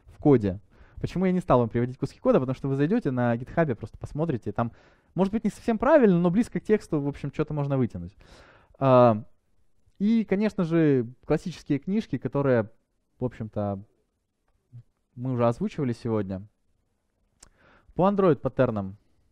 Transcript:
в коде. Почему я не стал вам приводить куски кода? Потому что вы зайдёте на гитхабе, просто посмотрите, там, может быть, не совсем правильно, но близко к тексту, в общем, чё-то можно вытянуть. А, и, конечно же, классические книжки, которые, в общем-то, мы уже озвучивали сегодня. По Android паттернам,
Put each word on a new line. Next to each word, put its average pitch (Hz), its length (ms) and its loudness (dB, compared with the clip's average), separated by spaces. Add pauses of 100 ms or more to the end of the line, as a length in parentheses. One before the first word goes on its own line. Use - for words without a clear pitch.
в - 120 -20
коде. 104 420 2 (400)
Почему 175 240 -4
я 185 80 2
не 180 80 0
стал 135 180 2
вам 120 100 2
приводить 123 300 -4
куски - 220 -8
кода? 247 180 2
Потому 131 160 -2
что - 140 -6
вы 135 80 -2
зайдёте 151 340 0
на 120 260 0
гитхабе, 131 380 -2
просто - 240 -12
посмотрите, 139 540 -6
там, 117 180 -4 (440)
может 190 180 -2
быть, 220 120 -4
не 202 60 0
совсем - 280 -4
правильно, 240 400 6
но 175 120 2
близко 190 300 -2
к - 40 -12
тексту, 202 360 0
в 143 80 -4
общем, 143 220 -8
чё-то 156 240 -4
можно 143 220 -2
вытянуть. 95 400 -4 (640)
А, 123 460 6 (760)
и, 220 260 2
конечно 202 400 -2
же, 151 420 2 (180)
классические 147 540 -4
книжки, 190 400 -4
которые, 127 520 0 (500)
в 123 40 -2
общем-то, 104 600 -6 (1300)
мы 123 180 -8
уже 120 140 2
озвучивали 131 460 -2
сегодня. 104 500 -4 (1500)
По 180 140 2
Android 190 280 2
паттернам, 110 600 -4 (360)